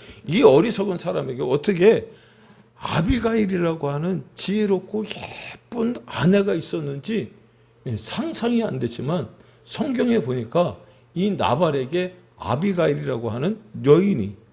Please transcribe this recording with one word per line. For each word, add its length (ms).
이 160
어리석은 540
사람에게 460
어떻게 680
아비가일이라고 1120
하는 320
지혜롭고 680
예쁜 920
아내가 480
있었는지, 800
예, 100
상상이 640
안 160
되지만 500
성경에 560
보니까 580
이 180
나발에게 840
아비가일이라고 920
하는 280
여인이 520